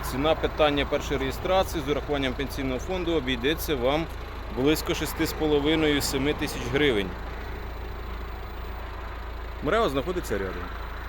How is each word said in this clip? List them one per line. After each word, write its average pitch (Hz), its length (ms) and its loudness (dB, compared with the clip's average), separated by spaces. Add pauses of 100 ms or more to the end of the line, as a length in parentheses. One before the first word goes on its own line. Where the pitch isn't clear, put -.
(100)
Ціна 147 240 4
питання 143 520 2
першої 139 340 0
реєстрації 175 680 0
з 143 40 0
урахуванням 143 420 0
пенсійного 131 480 -2
фонду 175 340 -2
обійдеться 139 640 0
вам 139 300 2 (500)
близько 151 380 4
шести 160 320 0
з 147 60 -2
половиною, 151 720 4
семи 139 300 0
тисяч 147 300 -4 (100)
гривень. 123 380 4 (2500)
мрео 202 260 4
знаходиться 139 500 0
рядом. 90 260 -2 (440)